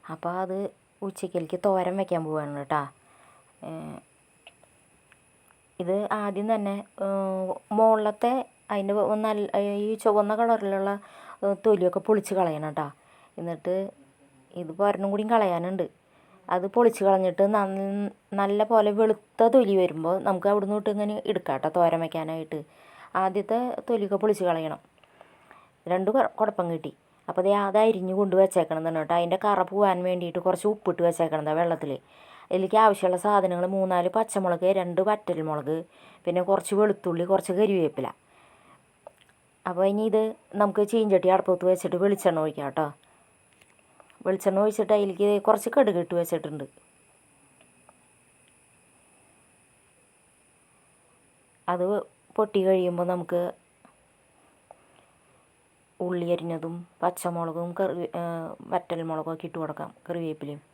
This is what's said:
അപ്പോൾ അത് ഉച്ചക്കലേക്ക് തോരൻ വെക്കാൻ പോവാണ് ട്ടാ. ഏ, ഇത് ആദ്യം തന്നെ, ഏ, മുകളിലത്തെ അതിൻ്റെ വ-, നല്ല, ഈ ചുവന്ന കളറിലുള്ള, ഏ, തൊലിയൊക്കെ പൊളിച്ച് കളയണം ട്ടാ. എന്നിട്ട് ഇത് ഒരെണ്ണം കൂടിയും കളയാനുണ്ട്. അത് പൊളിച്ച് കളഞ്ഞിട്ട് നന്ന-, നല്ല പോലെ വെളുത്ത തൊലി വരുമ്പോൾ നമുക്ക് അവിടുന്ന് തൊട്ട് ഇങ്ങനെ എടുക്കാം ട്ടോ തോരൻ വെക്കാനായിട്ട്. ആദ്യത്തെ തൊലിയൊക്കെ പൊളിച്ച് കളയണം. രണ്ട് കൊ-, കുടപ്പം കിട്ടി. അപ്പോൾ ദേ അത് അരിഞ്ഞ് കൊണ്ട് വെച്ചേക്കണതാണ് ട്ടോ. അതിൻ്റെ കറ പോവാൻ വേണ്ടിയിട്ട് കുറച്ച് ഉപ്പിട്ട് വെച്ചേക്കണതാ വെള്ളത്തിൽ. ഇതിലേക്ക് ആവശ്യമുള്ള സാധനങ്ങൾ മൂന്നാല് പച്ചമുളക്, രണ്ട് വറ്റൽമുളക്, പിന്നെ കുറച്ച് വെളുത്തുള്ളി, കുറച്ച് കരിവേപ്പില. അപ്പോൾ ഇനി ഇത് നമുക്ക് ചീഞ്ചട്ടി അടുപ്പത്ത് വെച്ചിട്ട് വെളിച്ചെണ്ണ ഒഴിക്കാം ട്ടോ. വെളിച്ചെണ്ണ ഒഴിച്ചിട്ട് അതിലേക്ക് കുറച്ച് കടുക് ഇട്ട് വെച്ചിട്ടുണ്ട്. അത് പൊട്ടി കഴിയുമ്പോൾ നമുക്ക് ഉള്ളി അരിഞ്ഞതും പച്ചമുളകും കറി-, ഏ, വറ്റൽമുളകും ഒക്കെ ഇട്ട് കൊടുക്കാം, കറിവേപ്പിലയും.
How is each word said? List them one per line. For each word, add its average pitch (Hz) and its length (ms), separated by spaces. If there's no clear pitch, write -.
അപ്പോൾ 165 180
അത് 190 280
ഉച്ചക്കലേക്ക് 180 580
തോരൻ 185 360
വെക്കാൻ 180 260
പോവാണ് 147 420
ട്ടാ. 151 120
ഏ, - 20
ഇത് 196 260
ആദ്യം 208 320
തന്നെ, 202 220
ഏ, 196 40
മുകളിലത്തെ 220 540
അതിൻ്റെ 202 280
വ-, 214 280
നല്ല, 208 320
ഈ 214 60
ചുവന്ന 208 360
കളറിലുള്ള, 202 500
ഏ, 202 100
തൊലിയൊക്കെ 190 420
പൊളിച്ച് 208 320
കളയണം 156 380
ട്ടാ. 147 100
എന്നിട്ട് 170 380
ഇത് 165 260
ഒരെണ്ണം 196 240
കൂടിയും 214 240
കളയാനുണ്ട്. 180 500
അത് 185 100
പൊളിച്ച് 233 280
കളഞ്ഞിട്ട് 190 500
നന്ന-, 196 580
നല്ല 202 300
പോലെ 208 200
വെളുത്ത 220 400
തൊലി 196 280
വരുമ്പോൾ 165 340
നമുക്ക് 190 260
അവിടുന്ന് 208 240
തൊട്ട് 208 200
ഇങ്ങനെ 208 280
എടുക്കാം 180 360
ട്ടോ 156 80
തോരൻ 165 260
വെക്കാനായിട്ട്. 160 540
ആദ്യത്തെ 196 380
തൊലിയൊക്കെ 202 340
പൊളിച്ച് 208 260
കളയണം. 160 320
രണ്ട് 190 220
കൊ-, 254 240
കുടപ്പം 208 340
കിട്ടി. 160 180
അപ്പോൾ 175 180
ദേ 196 60
അത് 196 160
അരിഞ്ഞ് 185 360
കൊണ്ട് 196 220
വെച്ചേക്കണതാണ് 165 640
ട്ടോ. 170 140
അതിൻ്റെ 175 260
കറ 202 260
പോവാൻ 190 280
വേണ്ടിയിട്ട് 175 380
കുറച്ച് 180 260
ഉപ്പിട്ട് 180 340
വെച്ചേക്കണതാ 156 540
വെള്ളത്തിൽ. 160 320
ഇതിലേക്ക് 190 340
ആവശ്യമുള്ള 185 400
സാധനങ്ങൾ 190 420
മൂന്നാല് 185 400
പച്ചമുളക്, 185 500
രണ്ട് 175 280
വറ്റൽമുളക്, 160 760
പിന്നെ 175 260
കുറച്ച് 196 300
വെളുത്തുള്ളി, 185 500
കുറച്ച് 190 300
കരിവേപ്പില. 180 480
അപ്പോൾ 180 220
ഇനി 214 180
ഇത് 214 120
നമുക്ക് 208 320
ചീഞ്ചട്ടി 196 440
അടുപ്പത്ത് 180 340
വെച്ചിട്ട് 185 340
വെളിച്ചെണ്ണ 190 400
ഒഴിക്കാം 147 320
ട്ടോ. 156 100
വെളിച്ചെണ്ണ 190 380
ഒഴിച്ചിട്ട് 214 340
അതിലേക്ക് 202 500
കുറച്ച് 214 300
കടുക് 208 260
ഇട്ട് 175 160
വെച്ചിട്ടുണ്ട്. 156 440
അത് 180 120
പൊട്ടി 208 300
കഴിയുമ്പോൾ 180 460
നമുക്ക് 175 400
ഉള്ളി 175 280
അരിഞ്ഞതും 165 400
പച്ചമുളകും 170 760
കറി-, 175 400
ഏ, - 20
വറ്റൽമുളകും 165 600
ഒക്കെ 160 160
ഇട്ട് 165 140
കൊടുക്കാം, 156 280
കറിവേപ്പിലയും. 156 520